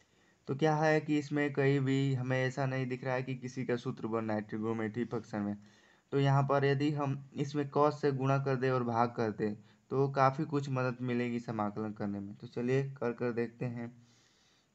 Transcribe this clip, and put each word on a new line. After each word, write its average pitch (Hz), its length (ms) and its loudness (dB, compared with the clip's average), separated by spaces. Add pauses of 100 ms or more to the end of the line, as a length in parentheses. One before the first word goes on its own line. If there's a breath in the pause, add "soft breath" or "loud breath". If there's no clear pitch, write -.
(480 soft breath)
तो 139 80 -2
क्या 156 200 2
है 156 260 4
कि 151 180 0
इसमें 147 340 0
कहीं 139 260 4
भी 135 340 2
हमें 127 240 0
ऐसा 131 280 0
नहीं 131 220 -2
दिख 127 160 -6
रहा 131 100 -2
है 127 100 -2
कि 131 140 -6
किसी 123 280 -6
का 123 120 0
सूत्र 117 300 -6
बन 110 180 -2
रहा 107 100 0
है 107 80 -2
ट्रिगोनोमेट्री 110 600 -4
फंक्शन 110 340 -6
में। 101 180 -4 (540 soft breath)
तो 139 80 0
यहाँ 139 240 4
पर 139 220 2
यदि 143 260 2
हम 143 260 -2 (180)
इसमें 143 360 -2
cos 147 300 4
से 143 100 2
गुणा 135 280 2
कर 135 180 0
दें 127 140 2
और 127 120 2
भाग 117 340 2
कर 113 140 0
दें, 104 240 -2 (360 soft breath)
तो 139 200 2
काफ़ी 139 340 4
कुछ 143 260 -2
मदद 127 320 -2
मिलेगी 120 360 0
समाकलन 107 540 -4
करने 101 260 -4
में। 98 160 -10
तो - 140 -16
चलिए 127 420 0
कर 120 220 -4
कर 120 200 -2
देखते 117 340 -4
हैं। 117 220 -8 (840 soft breath)